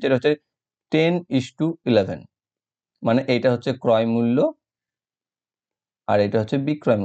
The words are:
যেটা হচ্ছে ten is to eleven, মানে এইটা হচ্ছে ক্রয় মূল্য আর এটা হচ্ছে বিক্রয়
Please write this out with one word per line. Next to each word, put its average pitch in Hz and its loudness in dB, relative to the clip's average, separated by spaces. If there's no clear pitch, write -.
যেটা 135 2
হচ্ছে 147 0
ten 160 2
is 123 -2
to 156 0
eleven, 95 0
মানে 117 2
এইটা 123 0
হচ্ছে 120 -4
ক্রয় 113 2
মূল্য 117 0
আর 104 2
এটা 101 -2
হচ্ছে 107 -4
বিক্রয় 147 0